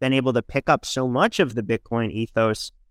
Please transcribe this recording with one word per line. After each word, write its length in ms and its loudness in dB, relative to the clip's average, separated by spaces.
been 140 0
able 180 2
to 100 2
pick 280 -2
up 160 2
so 220 -2
much 320 2
of 140 0
the 80 -2
Bitcoin 480 -2
ethos 640 -2